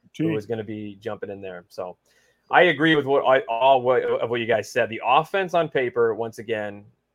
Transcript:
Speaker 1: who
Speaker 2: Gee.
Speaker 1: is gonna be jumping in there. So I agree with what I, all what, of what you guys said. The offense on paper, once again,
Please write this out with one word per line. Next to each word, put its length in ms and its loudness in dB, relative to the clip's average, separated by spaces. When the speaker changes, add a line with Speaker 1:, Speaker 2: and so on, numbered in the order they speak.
Speaker 1:
who 140 -2
Speaker 2:
Gee. 60 -2
Speaker 1:
is 100 -8
gonna 180 -6
be 360 -12
jumping 300 -10
in 100 -12
there. 280 -14
So 280 -12
I 140 6
agree 300 4
with 120 2
what 180 2
I, 240 4
all 340 4
what, 220 2
of 260 -2
what 80 -2
you 80 -4
guys 240 0
said. 200 -2
The 140 -10
offense 500 0
on 140 0
paper, 460 0
once 240 -8
again, 460 -8